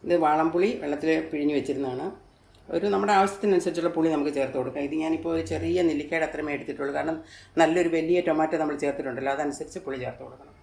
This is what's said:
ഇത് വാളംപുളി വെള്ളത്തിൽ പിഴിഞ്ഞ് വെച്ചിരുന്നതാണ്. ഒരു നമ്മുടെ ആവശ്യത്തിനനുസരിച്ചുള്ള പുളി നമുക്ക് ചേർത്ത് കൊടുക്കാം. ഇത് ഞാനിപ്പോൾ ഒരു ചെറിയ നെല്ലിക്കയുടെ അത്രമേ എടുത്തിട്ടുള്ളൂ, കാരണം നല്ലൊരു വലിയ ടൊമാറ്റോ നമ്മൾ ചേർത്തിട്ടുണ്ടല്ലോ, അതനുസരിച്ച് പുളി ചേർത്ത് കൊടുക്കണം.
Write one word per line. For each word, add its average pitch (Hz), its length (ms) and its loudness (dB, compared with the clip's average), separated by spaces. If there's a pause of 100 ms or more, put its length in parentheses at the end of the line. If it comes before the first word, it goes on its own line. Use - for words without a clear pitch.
ഇത് 170 80 4 (100)
വാളംപുളി 160 440 4 (120)
വെള്ളത്തിൽ 151 280 -2 (220)
പിഴിഞ്ഞ് 147 280 0
വെച്ചിരുന്നതാണ്. 135 460 -2 (680)
ഒരു 170 180 0
നമ്മുടെ 202 260 2
ആവശ്യത്തിനനുസരിച്ചുള്ള 180 800 2
പുളി 160 180 4
നമുക്ക് 143 220 0
ചേർത്ത് 135 220 -2
കൊടുക്കാം. 135 300 -4
ഇത് 151 140 -6
ഞാനിപ്പോൾ 160 340 -2
ഒരു 165 140 -2
ചെറിയ 165 380 0
നെല്ലിക്കയുടെ 151 400 0
അത്രമേ 151 280 -4
എടുത്തിട്ടുള്ളൂ, 143 420 -6
കാരണം 160 180 -2 (440)
നല്ലൊരു 165 360 4
വലിയ 165 320 2
ടൊമാറ്റോ 156 340 2
നമ്മൾ 151 220 -2
ചേർത്തിട്ടുണ്ടല്ലോ, 135 520 -2
അതനുസരിച്ച് 147 500 -6
പുളി 135 180 -6
ചേർത്ത് - 220 -10
കൊടുക്കണം. - 360 -20